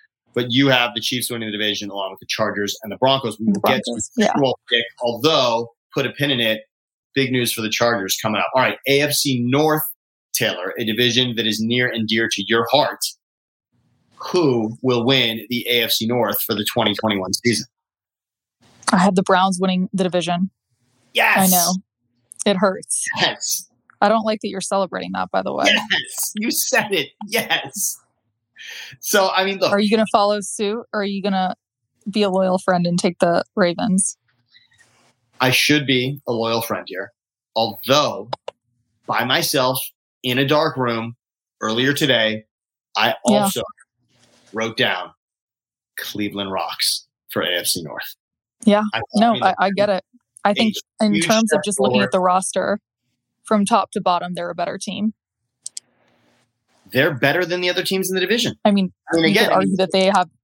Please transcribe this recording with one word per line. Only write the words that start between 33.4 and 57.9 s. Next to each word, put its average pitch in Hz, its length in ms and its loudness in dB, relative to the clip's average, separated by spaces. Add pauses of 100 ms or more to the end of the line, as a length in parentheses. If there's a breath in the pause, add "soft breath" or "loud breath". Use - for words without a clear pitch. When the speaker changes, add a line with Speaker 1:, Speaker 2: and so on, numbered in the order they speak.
Speaker 2:
Ravens? 180 640 0 (1200 soft breath)
Speaker 1:
I 127 120 4
should 147 360 2
be 131 400 0
a 123 40 -2
loyal 113 300 0
friend 92 260 -6
here. 92 240 -10 (440)
Although, 113 760 0 (800)
by 110 160 0
myself, 131 560 0 (420)
in 123 160 0
a 139 80 2
dark 151 320 2
room, 117 380 -4 (460)
earlier 120 320 0
today, 113 520 0 (500)
I 110 200 2 (100)
Speaker 2:
Yeah. 104 180 4
Speaker 1:
also 107 200 -2 (880)
wrote 113 240 -4
down 92 340 0 (840)
Cleveland 101 540 -6
Rocks - 560 -4 (220)
for - 120 -2
A 87 180 0
F - 80 -4
C 87 160 -4
North. - 320 -12 (480)
Speaker 2:
Yeah. 208 200 4 (100)
Speaker 1:
I 226 80 -4 (140)
Speaker 2:
No, 220 240 4
Speaker 1:
thought 190 200 2
Speaker 2:
I, 185 80 2
I 202 40 0
get 202 180 0
it. 185 140 -2 (420)
I 202 60 4
Speaker 1:
a - 20 0
Speaker 2:
think 220 220 2 (240)
in 214 160 2
Speaker 1:
huge 208 100 0
Speaker 2:
terms 220 260 2
of 208 60 4
Speaker 1:
step - 80 0
Speaker 2:
just 208 140 -4
looking - 160 2
Speaker 1:
forward. 202 100 4
Speaker 2:
at 196 60 -6
the 190 80 2
roster, 185 600 0 (640)
from 208 220 2
top 208 260 2
to 208 100 -4
bottom, 175 340 -2
they're 175 160 -6
a 170 40 -10
better 170 240 -4
team. 208 360 -4 (1800)
Speaker 1:
They're 151 220 2
better 143 320 2
than 175 160 -2
the 180 80 0
other 180 140 -2
teams 185 260 -2